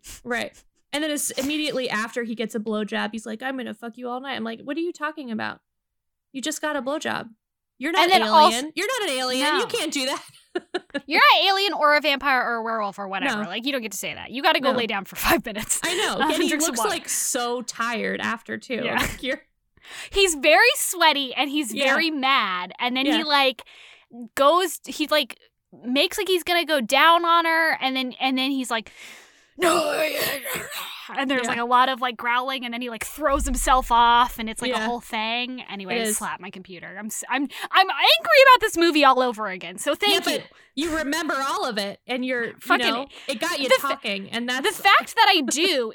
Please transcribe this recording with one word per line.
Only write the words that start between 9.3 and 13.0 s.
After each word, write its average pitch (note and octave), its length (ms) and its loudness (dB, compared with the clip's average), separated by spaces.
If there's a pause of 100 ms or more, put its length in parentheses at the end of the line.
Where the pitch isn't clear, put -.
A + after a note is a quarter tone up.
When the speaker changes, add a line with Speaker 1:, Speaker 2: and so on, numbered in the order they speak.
Speaker 2:
You - 60 0
Speaker 1:
No. - 40 -2
Speaker 2:
can't D#4+ 260 -4
do C4 140 -4
that." D4 180 -4 (320)
<laughs> - 520 -8
Speaker 1:
You're E4 120 0
not C#5 220 8
an F4+ 60 4
alien G4 260 2
or D4 220 4
a D4 60 4
vampire C#4 460 2
or A#3 100 -2
a A3+ 60 -6
werewolf A3 360 -4
or G3+ 80 -8